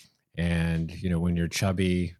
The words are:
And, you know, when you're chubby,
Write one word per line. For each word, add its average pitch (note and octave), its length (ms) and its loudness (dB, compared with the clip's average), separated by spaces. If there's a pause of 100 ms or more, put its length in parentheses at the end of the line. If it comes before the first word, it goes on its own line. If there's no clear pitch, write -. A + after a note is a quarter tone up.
(360)
And, E2 560 0
you E2+ 160 -6
know, E2+ 100 2
when F2 180 2
you're E2+ 120 0
chubby, F2+ 720 0